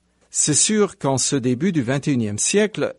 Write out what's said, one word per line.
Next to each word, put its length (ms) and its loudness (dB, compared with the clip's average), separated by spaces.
C'est 240 0
sûr 420 2
qu'en 220 0
ce 160 -2
début 380 0
du 100 0
vingt 240 -4
et 60 0
unième 260 -2
siècle, 600 0